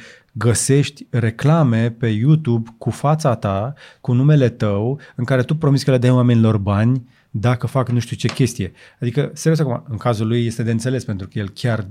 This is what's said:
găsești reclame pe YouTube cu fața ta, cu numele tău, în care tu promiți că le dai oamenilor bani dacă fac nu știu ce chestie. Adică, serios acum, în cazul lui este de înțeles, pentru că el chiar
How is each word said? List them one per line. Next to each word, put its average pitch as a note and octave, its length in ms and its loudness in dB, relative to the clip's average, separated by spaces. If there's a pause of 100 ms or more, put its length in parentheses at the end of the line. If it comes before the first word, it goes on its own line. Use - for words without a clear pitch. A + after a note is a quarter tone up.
(320)
găsești A#2+ 800 0
reclame A#2 840 2
pe A#2 160 -4
YouTube A#2 720 0
cu - 120 -6
fața C#3+ 460 0
ta, G#2+ 380 -2 (280)
cu B2 120 -2
numele C3+ 360 4
tău, A2 500 -2 (160)
în B2 80 -6
care B2+ 200 0
tu D#3 120 -4
promiți C#3+ 300 0
că C#3+ 60 2
le B2+ 60 4
dai B2 120 2
oamenilor A#2+ 480 4
bani G#2+ 520 0 (260)
dacă A#2+ 320 -2
fac B2+ 220 -2
nu A#2+ 100 0
știu A#2 160 -6
ce - 120 -2
chestie. A2 440 -2 (300)
Adică, C3+ 320 -4
serios D#3 260 0
acum, C3 300 -4
în A2 80 -8
cazul A2+ 300 -2
lui A#2 180 0
este A2+ 180 -4
de A2+ 80 -2
înțeles, A#2+ 320 -2
pentru F#2+ 240 -8
că - 120 -10
el G2 100 -6
chiar A2 420 -4